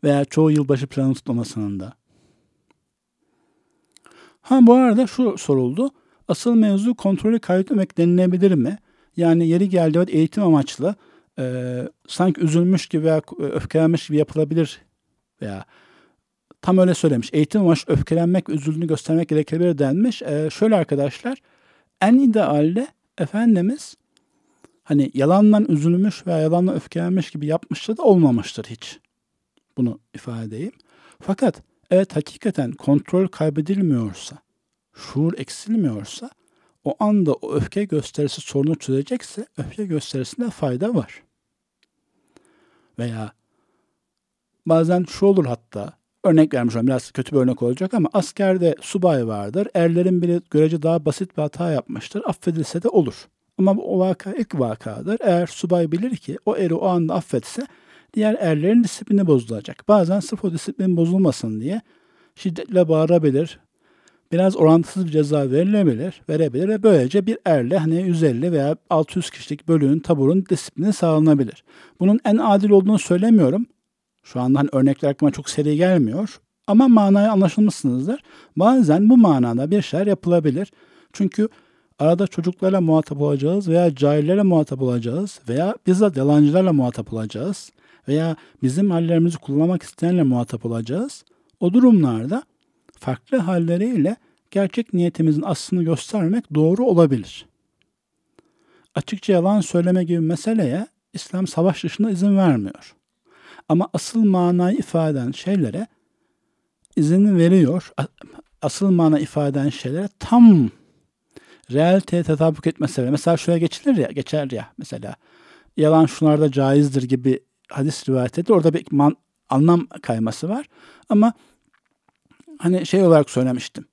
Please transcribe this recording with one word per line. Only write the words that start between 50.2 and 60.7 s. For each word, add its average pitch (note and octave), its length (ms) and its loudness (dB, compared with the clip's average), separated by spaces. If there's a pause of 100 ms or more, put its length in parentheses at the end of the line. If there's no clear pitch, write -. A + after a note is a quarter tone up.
bile F3 280 0
görece D#3 320 0
daha D#3+ 240 0
basit F3+ 320 -6
bir D#3 40 -4
hata E3 300 -4
yapmıştır. - 540 -8
Affedilse E3+ 580 -6
de A#3 60 0
olur. C#3+ 380 0 (300)
Ama G3 200 2
bu - 180 -6
o F#3 40 0
vaka F#3 340 -2
ilk G#3+ 260 -6
vakadır. A#2+ 640 -6
Eğer F3 240 0
subay F3 440 -4
bilir G#3 240 -4
ki - 300 -12
o G#3 120 -2
eri E3+ 160 -2
o F#3+ 140 -2
anda F3 280 -2
affetse F3+ 520 -6 (460)
diğer G#3+ 260 0
erlerin F#3 440 2
disiplini G3+ 440 -2
bozulacak. A2+ 600 -2
Bazen G3 320 4
sırf - 260 -8
o E3+ 80 -2
disiplin F#3 440 -2